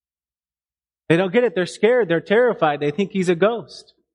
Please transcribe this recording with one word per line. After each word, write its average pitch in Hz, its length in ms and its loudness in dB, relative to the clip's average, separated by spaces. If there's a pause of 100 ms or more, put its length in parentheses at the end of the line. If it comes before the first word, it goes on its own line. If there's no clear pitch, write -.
(1080)
they 156 80 4
don't 180 160 -2
get 240 100 2
it. 233 140 -2
They're 180 100 -2
scared. 226 420 0
They're 165 120 0
terrified. 190 580 0
They 147 140 -2
think 196 180 -4
he's 185 180 -2
a 180 60 2
ghost. 190 600 -4 (200)